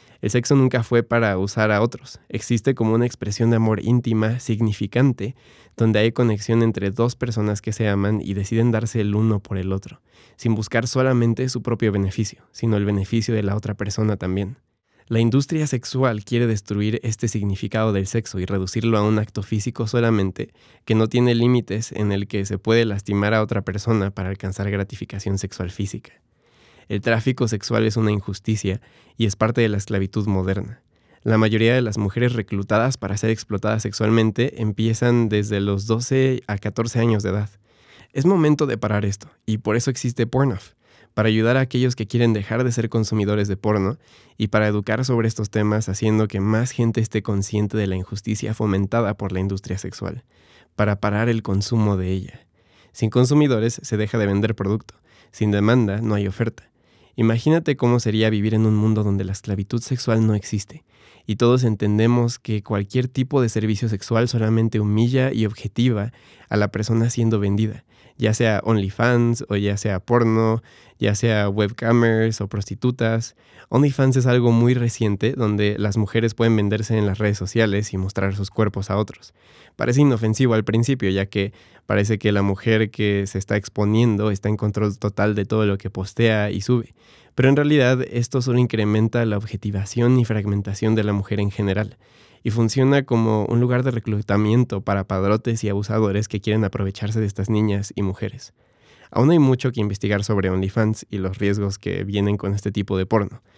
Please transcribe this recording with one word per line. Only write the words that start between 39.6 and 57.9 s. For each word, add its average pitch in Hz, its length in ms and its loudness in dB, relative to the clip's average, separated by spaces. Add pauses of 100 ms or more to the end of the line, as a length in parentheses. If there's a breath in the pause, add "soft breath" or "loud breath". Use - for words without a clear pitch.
eso 120 140 0
existe 120 360 -2
Pornoff, 127 460 -2 (420 soft breath)
para 110 140 2
ayudar 110 280 4
a 131 40 4
aquellos 127 360 0
que 110 100 -4
quieren 117 280 2
dejar 113 300 -2
de 123 80 0
ser 117 180 -2
consumidores 104 580 0
de 98 80 -2
porno 107 420 0 (380 soft breath)
y 107 120 -2
para 107 200 2
educar 107 360 -2
sobre 117 240 0
estos 107 200 -4
temas 107 400 0
haciendo 107 400 0
que 98 120 -4
más 110 320 0
gente 117 280 0
esté 110 220 -2
consciente 104 540 -2
de 104 100 0
la 92 100 -2
injusticia 104 560 -6
fomentada 104 640 0
por 98 160 -6
la 92 80 -4
industria 95 380 -4
sexual, - 460 -10 (520 soft breath)
para 101 240 0
parar 104 280 0
el 113 140 0
consumo 101 540 0
de 92 140 -4
ella. 92 360 -8 (460 soft breath)
Sin 113 180 -2
consumidores 123 720 2
se - 140 -4
deja 107 220 -2
de 104 80 2
vender 104 280 0
producto, 98 400 -4 (360 soft breath)
sin 104 200 0
demanda 104 520 2
no 110 120 0
hay 101 120 -2
oferta. 104 440 -6 (460 soft breath)
Imagínate 139 600 2
cómo 120 240 2